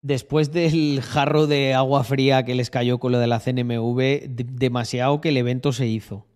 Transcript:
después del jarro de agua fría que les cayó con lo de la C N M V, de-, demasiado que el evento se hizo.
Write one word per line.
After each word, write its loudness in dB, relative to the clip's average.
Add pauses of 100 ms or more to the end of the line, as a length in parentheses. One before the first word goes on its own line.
después -2
del 2
jarro 2
de 2
agua 2
fría 2
que -2
les -2
cayó 0
con -2
lo 2
de 2
la 0
C -4
N 0
M -2
V, 0
de-, -8
demasiado -2
que -2
el 2
evento 0
se -2
hizo. -6 (100)